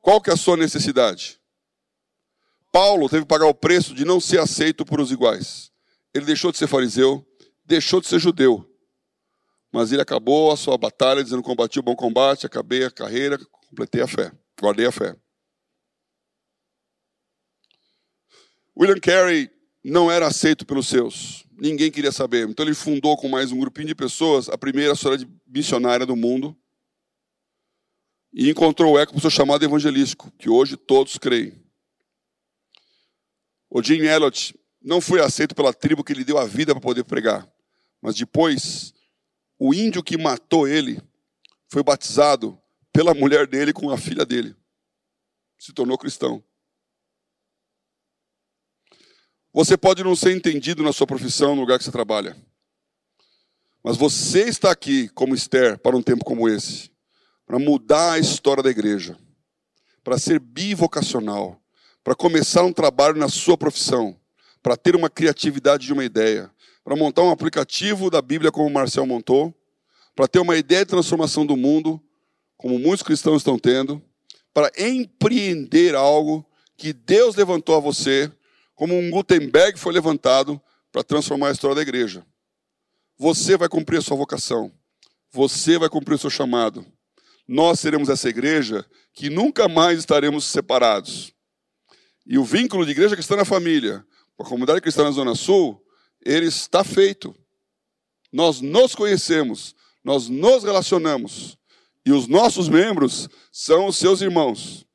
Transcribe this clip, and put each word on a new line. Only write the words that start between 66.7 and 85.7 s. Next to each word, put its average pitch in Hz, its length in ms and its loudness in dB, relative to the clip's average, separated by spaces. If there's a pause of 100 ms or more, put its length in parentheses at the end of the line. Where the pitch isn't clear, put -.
para 135 120 -6
montar 151 260 0
um 180 80 6
aplicativo 180 800 -2
da 165 120 2
Bíblia 151 300 0
como 151 160 0
o 143 60 -2
Marcel 135 320 -2
montou, 131 480 0 (640)
para 135 120 2
ter 180 120 2
uma 175 180 2
ideia 160 260 2
de 185 60 -4
transformação 160 560 0
do 147 100 0
mundo, 156 460 0 (560)
como 127 200 -4
muitos 160 260 0
cristãos 156 340 0
estão 135 200 0
tendo, 135 460 -2 (500)
para 147 240 2
empreender 190 1200 0
algo 151 500 2 (300)
que 156 160 -10
Deus 208 440 2
levantou 180 420 2
a - 20 6
você, 147 500 -2 (440)
como 165 200 -4
um 175 160 -2
Gutenberg 175 720 2
foi 170 140 -6
levantado 143 680 0 (300)
para - 120 -6
transformar 143 460 -2
a - 20 -2
história 139 240 -2
da 151 60 -2
igreja. 120 440 -4 (920)
Você 160 380 0
vai 170 140 0
cumprir 160 300 -2
a - 20 -4
sua 139 160 -6
vocação. 123 520 -6 (640)
Você 139 460 2